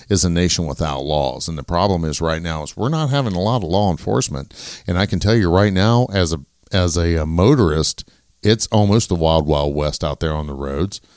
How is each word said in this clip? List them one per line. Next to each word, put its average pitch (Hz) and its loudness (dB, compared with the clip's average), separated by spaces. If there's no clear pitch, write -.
is 98 2
a 90 2
nation 85 0
without 71 -4
laws. 69 -2
And 80 -8
the 69 -10
problem 85 -2
is 76 -4
right 80 -2
now 80 -6
is - -14
we're 104 -2
not 156 -2
having 127 -2
a 87 -2
lot 113 0
of 104 -4
law 98 2
enforcement. - -6
And 87 0
I 98 0
can 92 -2
tell 104 2
you 98 2
right 95 4
now, 117 2
as 90 2
a, 80 -4
as 87 2
a, 85 2
a 78 -2
motorist, 85 2
it's 107 2
almost 104 2
the 92 0
wild, 80 2
wild 73 0
west 73 -2
out 73 -4
there 80 -2
on 76 -4
the 71 -8
roads, 69 -6